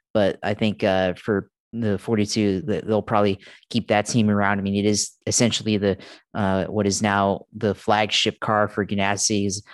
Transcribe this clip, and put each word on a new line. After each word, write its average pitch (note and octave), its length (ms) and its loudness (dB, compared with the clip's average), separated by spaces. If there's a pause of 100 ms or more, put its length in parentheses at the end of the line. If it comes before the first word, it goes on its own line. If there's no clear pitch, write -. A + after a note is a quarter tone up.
(120)
But G2+ 320 2
I G2+ 100 -2
think, G#2+ 300 -2
uh, F#2 300 2
for - 360 -4 (260)
the G#2 220 -2
forty-two, G#2 640 0
th-, F2 220 -4
they'll G#2 180 0
probably G#2 380 0 (280)
keep A#2 200 -4
that G#2+ 180 2
team G#2+ 240 2
around. G2+ 300 2
I - 20 -4
mean, G2 140 -2
it G2+ 120 2
is G#2 220 0 (160)
essentially G#2+ 500 0
the, F#2+ 220 0 (340)
uh, F#2+ 340 0
what G2+ 200 -2
is G2 160 -2
now G2+ 500 0
the G#2 220 -2
flagship G#2+ 640 0
car G#2 300 0
for G2+ 180 -4
Ganassi. G2+ 600 0
Is G2 140 -4 (120)